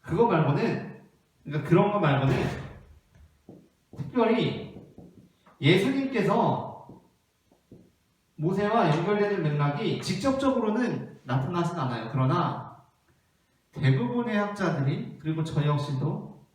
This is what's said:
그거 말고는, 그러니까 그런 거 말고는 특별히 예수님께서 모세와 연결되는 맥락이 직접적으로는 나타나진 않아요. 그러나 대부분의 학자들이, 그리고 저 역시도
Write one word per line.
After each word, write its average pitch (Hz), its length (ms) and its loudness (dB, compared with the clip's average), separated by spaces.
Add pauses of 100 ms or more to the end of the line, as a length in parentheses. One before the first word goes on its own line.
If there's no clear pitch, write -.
그거 208 260 2
말고는, 160 720 0 (420)
그러니까 147 260 -6
그런 196 220 6
거 202 80 0
말고는 139 340 4 (1600)
특별히 - 720 2 (920)
예수님께서 208 1300 2 (1500)
모세와 196 600 2
연결되는 202 480 0
맥락이 147 580 0
직접적으로는 240 1200 0
나타나진 160 560 -2
않아요. 117 320 -4
그러나 - 680 0 (920)
대부분의 220 680 0
학자들이, 165 840 -2
그리고 156 240 -4
저 151 220 -2
역시도 147 880 -2